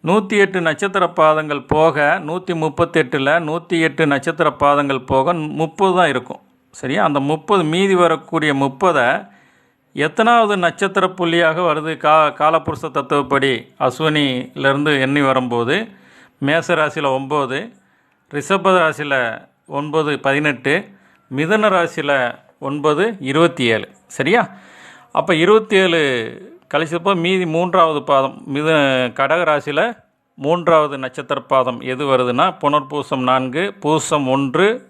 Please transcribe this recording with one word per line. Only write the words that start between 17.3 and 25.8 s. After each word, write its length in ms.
ரிஷப 460
ராசியில 340
ஒன்பது 320
பதினெட்டு, 480
மிதுன 460
ராசியில 360
ஒன்பது 380
இருபத்தி 340
ஏழு. 120
சரியா? 260
அப்ப 120
இருபத்தி 400